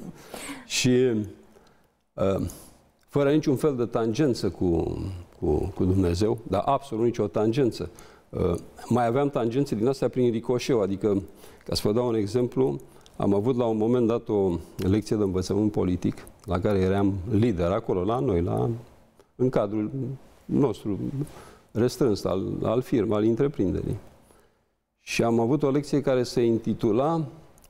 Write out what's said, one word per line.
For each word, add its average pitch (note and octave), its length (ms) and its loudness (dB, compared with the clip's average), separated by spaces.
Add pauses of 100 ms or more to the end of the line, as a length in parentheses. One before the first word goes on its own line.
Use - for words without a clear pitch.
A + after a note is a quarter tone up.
(640)
Și, - 240 0 (1200)
uh, F#2+ 320 0 (600)
fără C#3+ 240 2
niciun D3+ 240 2
fel C#3+ 200 0
de A#2 100 0
tangență A2+ 640 0
cu, E2+ 480 0 (420)
cu, D#2+ 360 0
cu G2 100 0
Dumnezeu, F#2+ 520 2 (100)
dar F#2+ 180 0
absolut A#2+ 380 -2
nicio A2 240 0
tangență. A2 640 0 (400)
Uh, F2 260 0 (340)
mai A#2+ 160 2
aveam C#3 240 0
tangențe B2 460 -2
din G#2+ 120 0
astea C3 200 -2
prin B2 240 2
ricoșeu, A#2 500 0
adică, G2 400 0 (440)
ca - 100 -6
să - 100 -4
vă G#2 80 4
dau B2 140 2
un A2+ 80 0
exemplu, B2 640 0 (360)
am G#2 180 2
avut A#2 240 2
la B2 80 2
un A2+ 120 0
moment A#2 300 2
dat A#2 220 -2
o G2 220 2 (260)
lecție G2+ 380 0
de G#2 80 0
învățământ G2 480 0
politic, - 560 -2 (180)
la F2+ 140 -2
care G2+ 200 0
eram G2 340 2 (160)
lider G2+ 420 2
acolo, G#2 320 -2
la A2+ 160 0
noi, G#2 220 0
la, A2 280 -2 (640)
în B2+ 140 2
cadrul G#2+ 420 -2 (540)
nostru A2 540 0 (720)
restrâns, A#2 520 2
al, F#2+ 200 0 (200)
al A2+ 180 2
firmei, G#2+ 360 0
al G#2 60 2
întreprinderii. A2+ 760 0 (1080)
Și - 160 0
am A#2 160 4
avut C#3 240 2
o C#3+ 60 2
lecție C#3 320 0
care B2+ 220 2
se B2 180 -2
intitula A#2 840 2 (440)